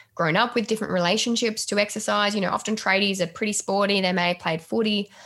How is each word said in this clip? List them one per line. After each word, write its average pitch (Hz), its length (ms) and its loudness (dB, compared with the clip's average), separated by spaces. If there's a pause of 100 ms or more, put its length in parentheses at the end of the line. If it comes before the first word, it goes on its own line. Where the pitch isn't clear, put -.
(140)
grown 165 220 2
up 240 180 2
with 226 120 0
different 220 260 -2
relationships 220 760 0
to 202 120 -2
exercise. 208 560 0
You 208 60 0
know, 180 100 0
often - 260 -2
tradies 196 440 0
are 170 60 0
pretty 208 260 -4
sporty. 196 480 0
They 185 120 2
may 175 160 2
have 180 100 0
played 160 240 -2
footy, 214 480 -2 (160)